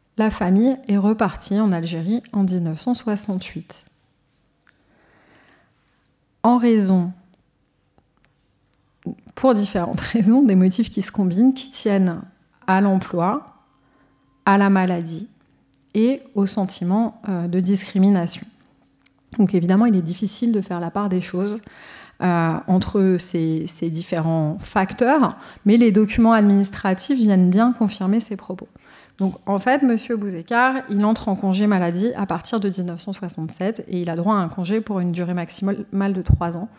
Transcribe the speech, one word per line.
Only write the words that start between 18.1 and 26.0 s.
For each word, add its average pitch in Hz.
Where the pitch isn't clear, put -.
Donc 196
évidemment, 185
il 214
est 180
difficile 190
de 208
faire 185
la 170
part 202
des 185
choses, 196
euh, 165
entre 190
ces, 160
ces 170
différents 160
facteurs, 240
mais 214
les 233
documents 214